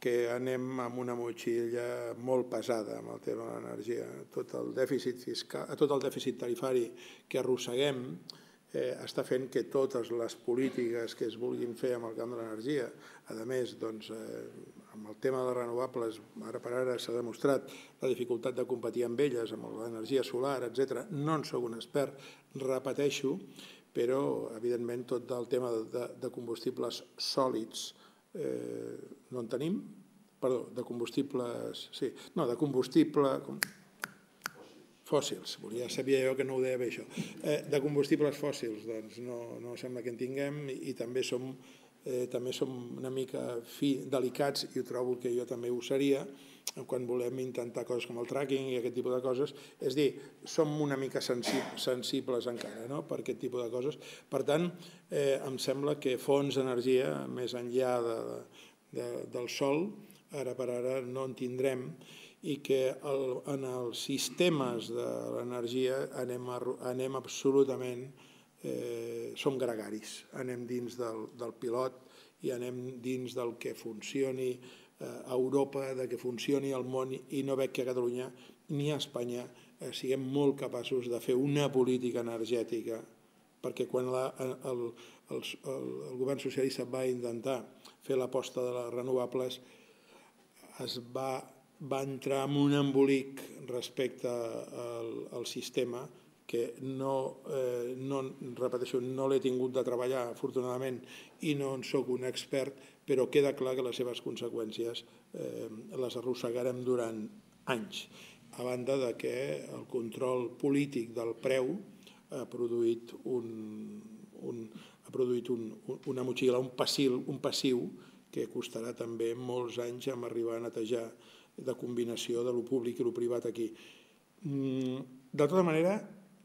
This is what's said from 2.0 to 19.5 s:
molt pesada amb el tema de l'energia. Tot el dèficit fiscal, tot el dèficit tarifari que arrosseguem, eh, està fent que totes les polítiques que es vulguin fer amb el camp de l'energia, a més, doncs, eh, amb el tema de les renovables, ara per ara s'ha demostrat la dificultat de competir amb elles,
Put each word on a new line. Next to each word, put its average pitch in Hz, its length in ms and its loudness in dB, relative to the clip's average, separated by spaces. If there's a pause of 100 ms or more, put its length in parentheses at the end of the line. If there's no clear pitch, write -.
molt 127 280 4
pesada 113 500 -2
amb 117 140 -8
el 113 100 -12
tema 113 220 -2
de 117 80 -6
l'energia. 117 540 -4 (260)
Tot 127 240 -4
el 120 180 -4
dèficit 127 460 2
fiscal, - 560 -6
tot 147 160 6
el 135 80 2
dèficit 127 400 -2
tarifari 123 460 2 (400)
que 135 140 0
arrosseguem, 127 600 2 (760)
eh, 127 180 0 (100)
està 127 200 -2
fent 131 280 0
que 120 200 2
totes 127 400 2
les 117 240 -2 (100)
polítiques 120 680 2
que 127 120 0
es 107 120 -8
vulguin 123 380 -2
fer 127 180 2
amb 117 140 -4
el 113 80 -8
camp 120 160 -4
de 117 60 -6
l'energia, 113 480 -2 (440)
a 110 160 -6
més, 123 320 0
doncs, 110 300 -6
eh, 113 320 -8 (520)
amb 107 160 -12
el 107 100 -12
tema 131 220 2
de 127 80 0
les 123 80 0
renovables, 120 600 -2 (240)
ara 113 180 -6
per 120 100 -4
ara 127 260 2
s'ha 117 180 -4
demostrat 123 540 2 (320)
la 135 60 2
dificultat 123 480 0
de 123 100 0
competir 117 400 0
amb 120 140 0
elles, 120 320 2